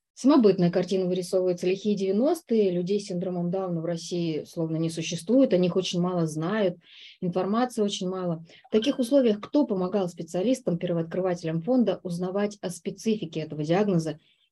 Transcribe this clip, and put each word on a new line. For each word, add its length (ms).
Самобытная 540
картина 360
вырисовывается. 600
Лихие 280
девяностые, 760
людей 280
с 60
синдромом 460
Дауна 280
в 60
России 580
словно 320
не 140
существует, 640
о 40
них 200
очень 240
мало 240
знают, 520
информации 600
очень 260
мало. 340
В 40
таких 260
условиях 400
кто 260
помогал 440
специалистам, 680
первооткрывателям 840
фонда 420
узнавать 580
о 80
специфике 720
этого 220
диагноза 560